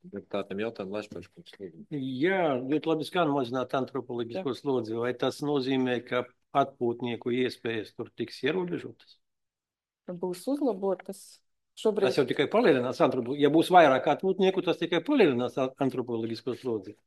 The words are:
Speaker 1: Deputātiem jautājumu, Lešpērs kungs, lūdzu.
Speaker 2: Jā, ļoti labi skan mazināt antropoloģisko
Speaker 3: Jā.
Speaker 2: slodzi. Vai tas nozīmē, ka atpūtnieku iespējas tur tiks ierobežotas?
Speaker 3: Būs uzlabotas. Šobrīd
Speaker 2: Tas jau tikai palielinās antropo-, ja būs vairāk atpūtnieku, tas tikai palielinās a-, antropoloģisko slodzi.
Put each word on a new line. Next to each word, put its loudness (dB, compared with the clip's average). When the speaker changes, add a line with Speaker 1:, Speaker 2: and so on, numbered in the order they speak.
Speaker 1:
Deputātiem -8
jautājumu, -6
Lešpērs -10
kungs, -20
lūdzu. -16
Speaker 2:
Jā, -2
ļoti -2
labi 0
skan 0
mazināt -2
antropoloģisko -4
Speaker 3:
Jā. -6
Speaker 2:
slodzi. -2
Vai -2
tas -2
nozīmē, 0
ka -2
atpūtnieku -2
iespējas -4
tur -10
tiks -8
ierobežotas? -6
Speaker 3:
Būs -6
uzlabotas. -4
Šobrīd 2
Speaker 2:
Tas 0
jau 4
tikai 0
palielinās 2
antropo-, 0
ja 6
būs 4
vairāk 8
atpūtnieku, 2
tas 0
tikai 0
palielinās 2
a-, 0
antropoloģisko -4
slodzi. -6